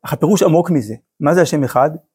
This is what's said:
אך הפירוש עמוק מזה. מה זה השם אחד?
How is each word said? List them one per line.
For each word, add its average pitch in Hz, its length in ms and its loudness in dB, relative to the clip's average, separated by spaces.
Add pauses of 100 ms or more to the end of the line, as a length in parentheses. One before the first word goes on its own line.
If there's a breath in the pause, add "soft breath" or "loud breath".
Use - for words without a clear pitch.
אך - 120 -8
הפירוש 165 300 0
עמוק 170 260 2
מזה. 110 260 -2 (240)
מה 143 140 2
זה 175 80 4
השם 151 220 0
אחד? 131 260 0 (260)